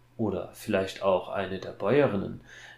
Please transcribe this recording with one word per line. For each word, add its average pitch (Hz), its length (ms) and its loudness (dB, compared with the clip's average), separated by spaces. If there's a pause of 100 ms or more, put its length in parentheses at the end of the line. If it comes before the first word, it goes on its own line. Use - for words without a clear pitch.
(180)
oder 98 340 -2
vielleicht 95 500 -2
auch 92 260 2
eine 95 300 -4
der 90 140 -10
Bäuerinnen 101 680 2 (380)